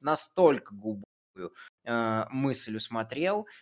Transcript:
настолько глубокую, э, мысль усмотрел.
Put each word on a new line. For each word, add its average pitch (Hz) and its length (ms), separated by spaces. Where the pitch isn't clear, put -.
настолько 151 760
глубокую, 98 800
э, 113 460
мысль 131 460
усмотрел. 139 680